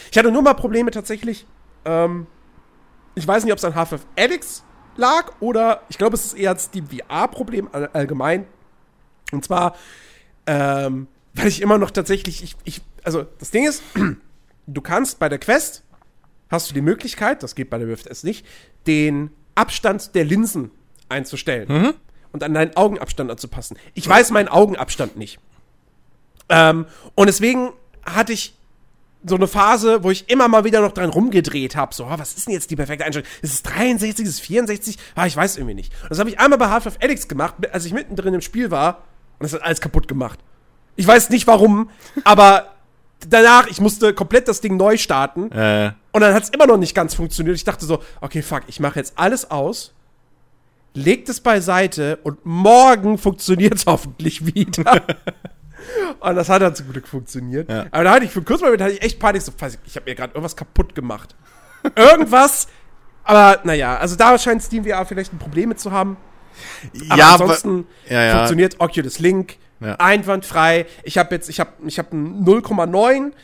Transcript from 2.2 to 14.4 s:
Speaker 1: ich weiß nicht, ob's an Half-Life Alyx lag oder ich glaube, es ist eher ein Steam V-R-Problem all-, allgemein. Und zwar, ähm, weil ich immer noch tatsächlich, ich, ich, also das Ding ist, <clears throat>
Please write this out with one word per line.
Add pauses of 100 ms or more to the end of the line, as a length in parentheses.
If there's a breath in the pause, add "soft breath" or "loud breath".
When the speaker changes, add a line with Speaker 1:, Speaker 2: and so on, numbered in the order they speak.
Speaker 1:
ich
weiß
nicht,
ob's
an
Half-Life (120)
Alyx (340)
lag
oder
ich
glaube,
es
ist
eher
ein
Steam
V-R-Problem
all-,
allgemein. (840)
Und
zwar, (680 soft breath)
ähm, (260)
weil
ich
immer
noch
tatsächlich,
ich,
ich, (240)
also (140)
das
Ding
ist, (120)
<clears throat>